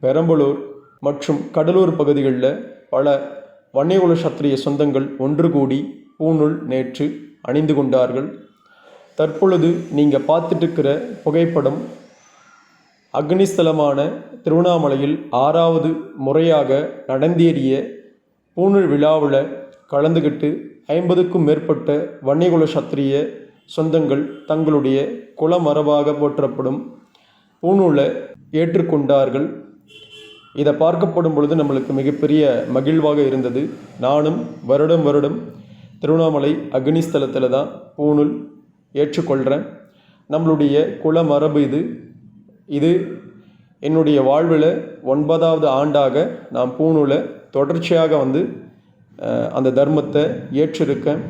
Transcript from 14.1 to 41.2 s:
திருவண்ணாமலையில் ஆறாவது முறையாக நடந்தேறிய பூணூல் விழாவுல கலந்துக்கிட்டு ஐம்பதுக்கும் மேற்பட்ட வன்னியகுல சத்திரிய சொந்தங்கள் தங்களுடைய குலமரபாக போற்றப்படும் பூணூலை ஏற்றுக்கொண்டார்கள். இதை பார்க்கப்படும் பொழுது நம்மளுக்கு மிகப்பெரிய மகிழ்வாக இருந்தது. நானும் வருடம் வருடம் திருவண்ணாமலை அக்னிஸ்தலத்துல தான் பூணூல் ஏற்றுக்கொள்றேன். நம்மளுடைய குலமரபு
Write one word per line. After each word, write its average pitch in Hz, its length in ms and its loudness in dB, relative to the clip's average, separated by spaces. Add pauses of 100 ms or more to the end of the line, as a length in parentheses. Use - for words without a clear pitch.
திருவண்ணாமலையில் 151 880 0
ஆறாவது 165 580 2 (280)
முறையாக 143 880 0
நடந்தேறிய 139 800 2 (720)
பூணூல் 190 320 2
விழாவுல 147 580 2 (440)
கலந்துக்கிட்டு 147 720 0 (240)
ஐம்பதுக்கும் 180 560 0
மேற்பட்ட 147 800 -2
வன்னியகுல 165 420 2
சத்திரிய 139 800 -2 (320)
சொந்தங்கள் 151 680 -2
தங்களுடைய 147 800 0 (120)
குலமரபாக 147 840 0
போற்றப்படும் 139 840 -4 (640)
பூணூலை 170 420 2 (480)
ஏற்றுக்கொண்டார்கள். 143 1120 0 (880)
இதை 143 180 0
பார்க்கப்படும் 165 640 2
பொழுது 147 220 2
நம்மளுக்கு 139 320 0
மிகப்பெரிய 139 800 2
மகிழ்வாக 147 580 2
இருந்தது. 131 440 -2 (300)
நானும் 151 460 0 (180)
வருடம் 156 380 2
வருடம் 143 380 0 (600)
திருவண்ணாமலை 156 580 0 (120)
அக்னிஸ்தலத்துல 135 760 0
தான் 131 200 0 (300)
பூணூல் 147 340 2 (600)
ஏற்றுக்கொள்றேன். 147 720 -2 (640)
நம்மளுடைய 147 760 0
குலமரபு 156 520 2